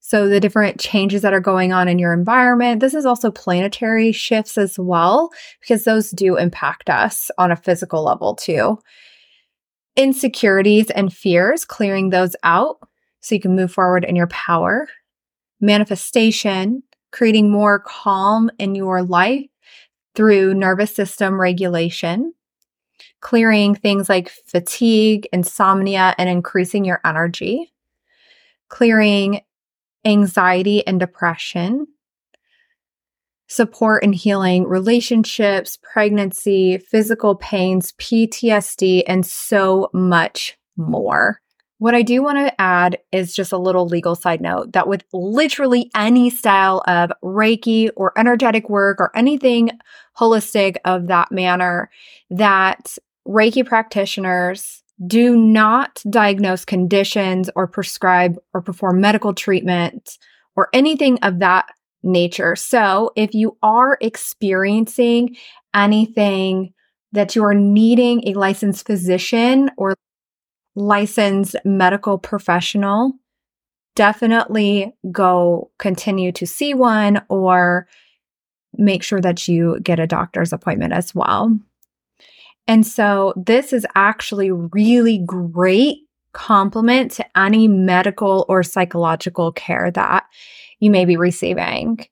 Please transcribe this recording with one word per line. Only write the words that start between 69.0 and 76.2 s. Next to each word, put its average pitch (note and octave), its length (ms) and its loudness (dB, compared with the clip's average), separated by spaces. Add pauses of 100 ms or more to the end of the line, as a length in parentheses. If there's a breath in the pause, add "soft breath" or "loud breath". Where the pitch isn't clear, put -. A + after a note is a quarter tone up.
or F#3+ 180 -2 (800)
licensed G3+ 800 0 (120)
medical G3 520 0
professional, G3+ 920 -2 (840)
definitely G#3+ 1000 0 (180)
go F3 580 2 (100)
continue F#3+ 520 -2